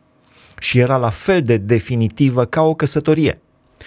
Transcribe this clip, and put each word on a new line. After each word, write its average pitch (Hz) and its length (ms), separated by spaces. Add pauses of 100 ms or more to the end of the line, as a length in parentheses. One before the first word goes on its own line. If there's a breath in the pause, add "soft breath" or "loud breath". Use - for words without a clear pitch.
(600 loud breath)
și - 200
era 127 180
la 123 120
fel 185 320
de 120 160
definitivă 117 880
ca - 160
o 160 120
căsătorie. 151 680 (460 loud breath)